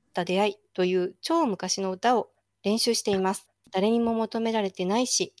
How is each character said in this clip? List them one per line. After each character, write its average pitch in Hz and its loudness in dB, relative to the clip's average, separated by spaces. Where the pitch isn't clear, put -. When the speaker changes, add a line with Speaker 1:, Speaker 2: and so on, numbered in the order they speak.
Speaker 1:
た 175 -2
出 185 2
会 208 2
い - -8
と 185 0
い 185 2
う 180 0
超 330 0
昔 190 -4
の 190 -2
歌 233 2
を - -2
練 208 2
習 233 0
し 226 -2
て - -2
い 196 2
ま 190 0
す。 - -10
Speaker 2:
う - -20
ん。 - -
Speaker 1:
誰 190 2
に 233 2
も 233 0
求 226 -4
め 226 -2
ら 220 0
れ 196 -2
て 185 -6
な 196 2
い 254 2
し、 - -2